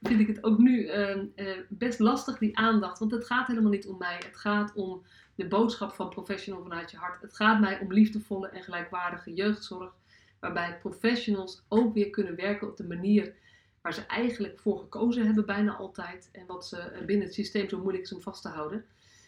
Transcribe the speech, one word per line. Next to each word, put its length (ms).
vind 180
ik 80
het 160
ook 140
nu, 300
ehm, 380
eh, 120
best 300
lastig, 380
die 200
aandacht. 420
Want 120
het 140
gaat 220
helemaal 240
niet 160
om 100
mij. 180
Het 120
gaat 360
om 320
de 120
boodschap 460
van 160
Professional 520
Vanuit 300
Je 60
Hart. 240
Het 140
gaat 240
mij 200
om 140
liefdevolle 540
en 160
gelijkwaardige 680
jeugdzorg, 600
waarbij 420
professionals 840
ook 260
weer 160
kunnen 260
werken 340
op 80
de 100
manier 460
waar 80
ze 120
eigenlijk 540
voor 200
gekozen 460
hebben, 200
bijna 300
altijd. 560
En 140
wat 220
ze, 100
eh, 280
binnen 200
het 100
systeem 340
zo 120
moeilijk 220
is 100
om 80
vast 200
te 80
houden. 360